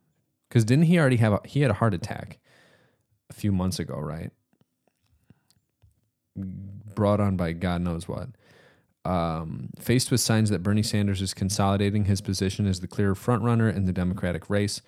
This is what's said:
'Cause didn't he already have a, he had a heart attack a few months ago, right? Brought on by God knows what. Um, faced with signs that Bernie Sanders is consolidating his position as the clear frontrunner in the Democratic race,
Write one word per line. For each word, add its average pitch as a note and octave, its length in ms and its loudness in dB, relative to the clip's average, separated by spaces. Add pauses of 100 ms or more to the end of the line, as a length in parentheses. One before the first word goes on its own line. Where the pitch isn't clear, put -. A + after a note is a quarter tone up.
(500)
'Cause A#2 160 4
didn't C3+ 200 4
he E3+ 140 6
already C3 180 4
have A2 160 4
a, F#2+ 120 0
he - 160 -2
had C3+ 100 4
a G#2 40 -2
heart A2+ 180 2
attack - 460 -8 (880)
a - 40 -20
few G#2 180 -2
months F#2+ 280 0
ago, C2+ 200 -8
right? D2+ 320 -8 (2000)
Brought G2 840 -2
on G2 180 2
by E2+ 160 0
God F2 280 -2
knows E2+ 260 -4
what. - 220 -8 (760)
Um, E2 640 -4 (100)
faced - 320 0
with A#2+ 80 4
signs A2 300 2
that F2+ 140 0
Bernie G#2 200 2
Sanders G2+ 380 0
is F#2+ 120 -4
consolidating G2+ 720 0
his G2 140 2
position G2 460 -2
as F#2 140 0
the F2+ 80 -8
clear G2 260 0
frontrunner A#2 600 0
in F#2+ 120 -2
the F2+ 80 0
Democratic F2+ 560 -4
race, G2+ 380 0